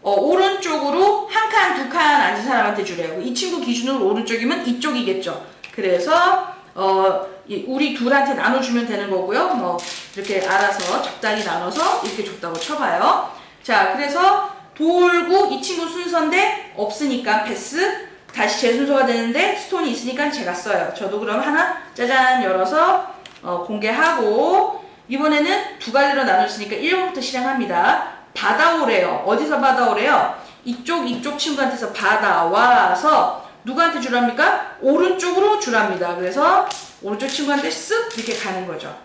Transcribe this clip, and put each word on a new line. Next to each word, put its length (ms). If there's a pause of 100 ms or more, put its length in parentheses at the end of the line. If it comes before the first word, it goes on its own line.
어, 100
오른쪽으로 1200
한 180
칸, 260
두 140
칸 320
앉은 220
사람한테 400
주래요. 380
이 120
친구 280
기준으로 440
오른쪽이면 600
이쪽이겠죠. 800 (260)
그래서, 800 (200)
어, 540 (200)
이, 200
우리 260
둘한테 420
나눠주면 520
되는 220
거고요. 460
뭐 220 (380)
이렇게 320
알아서 540
적당히 420
나눠서 640
이렇게 180
줬다고 360
쳐봐요. 720 (320)
자, 320
그래서 600 (200)
돌고 720
이 140
친구 280
순서인데 880
없으니까 680
패스. 640 (260)
다시 280
제 120
순서가 340
되는데 500
스톤이 340
있으니까 380
제가 240
써요. 420
저도 240
그럼 220
하나 400 (140)
짜잔 480
열어서, 720 (260)
어, 240
공개하고, 1200 (220)
이번에는 720
두 120
갈래로 320
나눠주니까 520
일 200
번부터 240
시작합니다. 1000 (160)
받아오래요. 920
어디서 340
받아오래요? 760 (280)
이쪽, 460
이쪽 300
친구한테서 520
받아와서 1600 (140)
누구한테 360
주랍니까? 840
오른쪽으로 800
주랍니다. 560
그래서 520 (340)
오른쪽 260
친구한테 420
쓱 480
이렇게 200
가는 300
거죠. 380